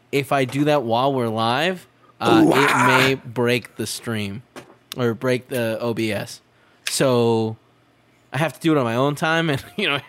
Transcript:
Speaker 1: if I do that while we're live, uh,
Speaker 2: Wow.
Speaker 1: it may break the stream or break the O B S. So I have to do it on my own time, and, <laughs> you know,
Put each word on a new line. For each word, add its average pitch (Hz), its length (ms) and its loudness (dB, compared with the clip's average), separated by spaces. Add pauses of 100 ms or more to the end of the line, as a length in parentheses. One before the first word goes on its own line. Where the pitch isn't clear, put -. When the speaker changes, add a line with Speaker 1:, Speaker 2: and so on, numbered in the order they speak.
(120)
Speaker 1:
if 139 220 -2
I 139 100 2
do 131 220 -2
that 147 180 2
while 123 300 0
we're 120 160 0
live, 127 580 -2 (320)
uh, 113 260 4
Speaker 2:
Wow. - 120 4
Speaker 1:
it 143 280 2
may 131 300 4
break 123 640 -2
the 110 100 -4
stream 104 560 -8 (540)
or 120 160 0
break 127 340 -2
the 113 320 -2
O 117 140 -2
B 110 180 -2
S. 117 300 -8 (480)
So 117 640 0 (800)
I 135 60 -4
have 156 120 -2
to - 80 -20
do 160 140 2
it 151 40 4
on 131 60 2
my 113 120 0
own 143 200 2
time, 165 340 0
and, 143 200 -2
<laughs> - 80 -20
you 202 100 -2
know, 143 220 -2